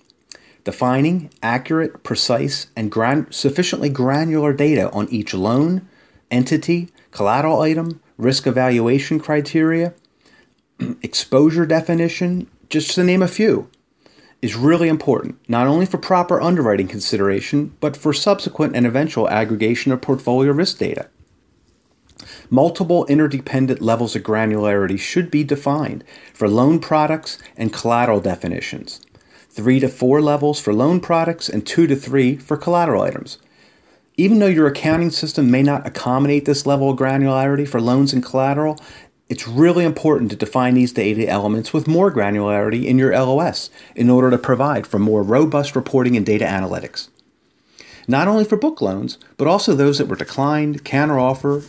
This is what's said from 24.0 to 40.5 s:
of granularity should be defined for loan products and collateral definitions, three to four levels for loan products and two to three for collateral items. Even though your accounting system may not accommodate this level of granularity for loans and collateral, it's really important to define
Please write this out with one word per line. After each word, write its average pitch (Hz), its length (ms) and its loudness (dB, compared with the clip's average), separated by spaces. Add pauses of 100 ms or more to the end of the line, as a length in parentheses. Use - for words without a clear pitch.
of 101 60 -6
granularity 104 760 0
should 175 320 -4
be 151 140 0
defined 139 600 -4 (280)
for 107 160 -2
loan 131 300 4
products 156 580 -2 (180)
and 113 180 -4
collateral 117 480 0
definitions, - 800 -6 (500)
three 127 300 2
to 135 80 2
four 127 320 2
levels 147 400 0
for 104 120 -2
loan 147 280 2
products 165 480 -2
and 156 180 -6
two 170 200 2
to 143 80 0
three 135 420 0
for - 200 -4
collateral 165 460 0
items. - 360 -6 (800)
Even 196 220 4
though 202 80 4
your 156 200 4
accounting 160 440 0
system 151 400 0
may 131 120 4
not 143 240 0
accommodate 139 580 -2
this 143 220 -2
level 139 240 2
of 127 80 -4
granularity 135 720 0
for 123 120 -2
loans 131 320 2
and 127 120 -2
collateral, 139 540 -2 (500)
it's 120 200 -8
really 165 360 4
important 151 460 0
to 104 60 -8
define 123 380 0